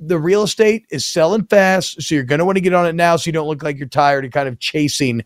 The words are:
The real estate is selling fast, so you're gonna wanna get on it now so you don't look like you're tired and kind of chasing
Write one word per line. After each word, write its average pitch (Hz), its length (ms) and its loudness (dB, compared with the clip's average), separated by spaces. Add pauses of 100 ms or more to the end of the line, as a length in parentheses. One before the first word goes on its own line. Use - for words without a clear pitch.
The 170 180 -2
real 185 260 2
estate 220 460 0
is 139 140 -6
selling 175 400 0
fast, 190 560 2
so 151 140 -4
you're 139 100 0
gonna 147 220 0
wanna 190 140 0
get 180 120 0
on 175 140 2
it 165 80 -2
now 170 220 4
so 170 120 -4
you 165 40 -4
don't 156 140 -2
look 151 160 -6
like 147 140 -6
you're 139 100 -10
tired 139 380 2
and 123 80 -12
kind 139 160 -2
of 120 100 -10
chasing 135 680 -2